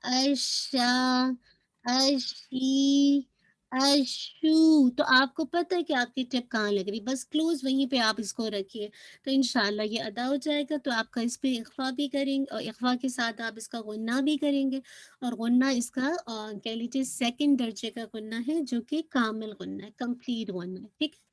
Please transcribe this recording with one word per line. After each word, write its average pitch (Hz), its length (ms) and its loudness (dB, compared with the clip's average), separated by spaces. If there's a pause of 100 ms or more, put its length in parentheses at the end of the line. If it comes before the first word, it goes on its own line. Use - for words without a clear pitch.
अशा, 254 840 0 (960)
अशी, 269 1400 2 (460)
अशू, 294 1160 4
तो 247 220 0
आपको 269 340 4
पता 349 300 -2
है 349 60 0
कि 311 120 -2
आपकी 247 300 -2
टिप 247 260 -4
कहाँ 214 200 0
लग 196 180 0
रही 208 100 -4
है, 202 60 -10
बस 254 200 -4
क्लोज 311 400 0
वहीं 269 240 2
पे 262 120 0
आप 220 200 0
इसको 220 280 -6
रखिए, 208 420 -6 (340)
तो 269 60 -6
इंशाल्लाह 220 560 2
ये 214 140 -4
अदा 220 260 -6
हो 269 120 0
जाएगा। 294 400 -2
तो 269 140 -4
आपका 226 300 -4
इस 233 140 -2
पे 262 180 -2
इख्फा 247 380 -6
भी 277 160 -2
करेंगे 277 380 0
और - 160 -8
इख्फा 240 340 -2
के 247 120 -2
साथ 233 320 -4
आप 226 180 -8
इसका 226 240 -10
गुन्ना 220 380 -4
भी 294 160 2
करेंगे 277 460 0 (400)
और 247 120 -4
गुन्ना 247 400 2
इसका, 254 340 -2
अ, 320 80 0 (420)
कह 226 160 -6
लीजिए 240 320 -2
सेकंड 254 520 2
दर्जे 226 320 -4
का 233 160 -8
गुन्ना 220 360 -8
है, 302 200 -2
जो 247 200 -2
कि 294 200 -4 (100)
कामिल 220 400 0
गुन्ना 196 320 -8
है, 208 140 -12
कंप्लीट 240 520 -6
गुन्ना 185 300 -8
है, 202 60 -16 (140)
ठीक 302 140 -2
है? - 60 -20 (120)